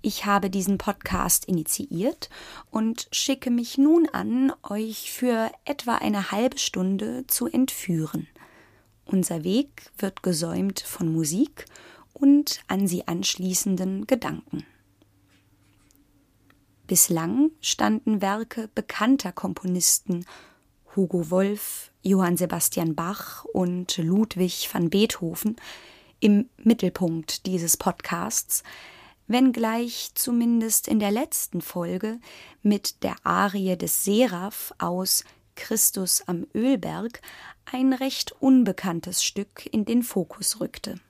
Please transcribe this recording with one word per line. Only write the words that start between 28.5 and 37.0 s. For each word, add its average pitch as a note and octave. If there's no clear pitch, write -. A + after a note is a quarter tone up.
wenngleich A#3
zumindest A#3
in G#3+
der G3+
letzten A3
Folge F#3
mit G#3
der F#3+
Arie F#3
des E3+
Seraph G3+
aus F3+
Christus -
am F3
Ölberg G#3+